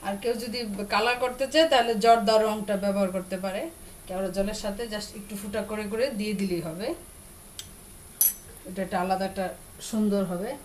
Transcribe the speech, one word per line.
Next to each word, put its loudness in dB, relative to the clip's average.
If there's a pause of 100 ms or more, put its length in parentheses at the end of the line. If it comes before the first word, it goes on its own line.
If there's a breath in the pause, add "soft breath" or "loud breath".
আর -4
কেউ 0 (100)
যদি -6 (360)
color 4
করতে 0
চায়, 8
তাহলে 6 (120)
জর্দা 8
রংটা 2 (100)
ব্যবহার 2
করতে -4
পারে। -4 (440 loud breath)
কেওড়া -2
জলের 0
সাথে -4 (100)
just -6
একটু -12
ফুটা -4
করে -4
করে 2 (160)
দিয়ে 0
দিলেই 0
হবে, -6 (1800)
এটা -8
একটা -4
আলাদা 0
একটা -4 (440)
সুন্দর 2 (100)
হবে। -4 (140)